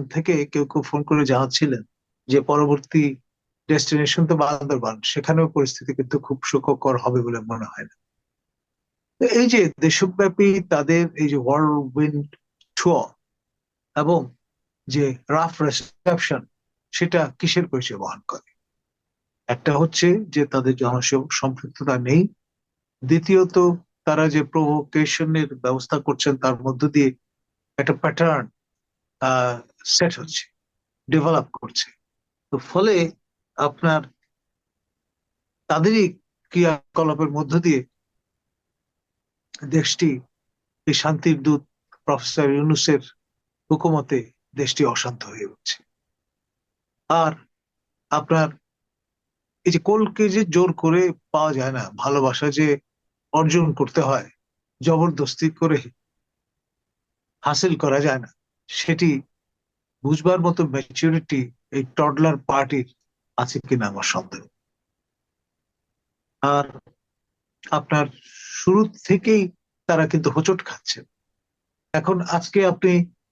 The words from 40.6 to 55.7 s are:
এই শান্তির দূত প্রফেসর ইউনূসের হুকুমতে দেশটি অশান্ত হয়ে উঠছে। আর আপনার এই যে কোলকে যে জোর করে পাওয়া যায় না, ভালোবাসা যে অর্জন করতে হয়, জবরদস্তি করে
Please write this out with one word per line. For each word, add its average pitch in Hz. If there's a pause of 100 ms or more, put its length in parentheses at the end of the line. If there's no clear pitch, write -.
এই 147
শান্তির 156
দূত 147 (440)
প্রফেসর 143
ইউনূসের 147 (720)
হুকুমতে 151 (240)
দেশটি 139
অশান্ত -
হয়ে 107
উঠছে। - (1300)
আর 160 (800)
আপনার 151 (1120)
এই 175
যে 170
কোলকে 214
যে 202
জোর 175
করে 170 (200)
পাওয়া 156
যায় 131
না, 113
ভালোবাসা 139
যে 147 (540)
অর্জন 156
করতে 143
হয়, 131 (520)
জবরদস্তি 160
করে 160 (1600)